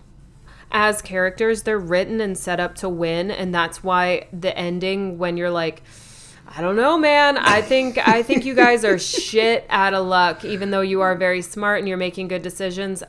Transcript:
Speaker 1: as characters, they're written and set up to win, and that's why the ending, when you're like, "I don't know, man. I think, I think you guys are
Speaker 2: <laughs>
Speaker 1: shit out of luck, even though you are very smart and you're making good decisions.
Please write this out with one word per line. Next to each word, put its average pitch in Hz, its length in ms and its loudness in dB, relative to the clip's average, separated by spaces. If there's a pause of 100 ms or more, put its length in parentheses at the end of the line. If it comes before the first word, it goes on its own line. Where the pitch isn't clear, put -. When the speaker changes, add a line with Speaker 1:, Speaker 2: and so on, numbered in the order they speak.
(720)
Speaker 1:
as 208 300 2
characters, 190 640 -2
they're 214 160 0
written 185 400 0
and 196 180 -2
set 175 220 -4
up 175 160 -4
to 196 140 -6
win, 170 420 -2
and 185 240 -4
that's 165 260 -2
why 180 520 0
the 180 240 -4
ending, 185 640 -4
when 175 180 -2
you're 175 140 -2
like, 165 320 -4 (680)
"I - 120 -14
don't 185 140 0
know, 285 220 4
man. 294 400 4
I 208 240 4
think, 254 440 0
I 226 180 4
think 262 220 0
you 269 100 -4
guys 240 280 6
are 190 160 4
Speaker 2:
<laughs> - 0 -
Speaker 1:
shit 220 680 0
out 196 240 2
of 190 120 0
luck, 180 380 2
even 202 280 -4
though 196 100 0
you 190 180 0
are 185 160 2
very 180 260 0
smart 208 380 -2
and 202 80 -4
you're 185 100 -4
making 180 300 -6
good 180 140 -4
decisions. 190 680 -6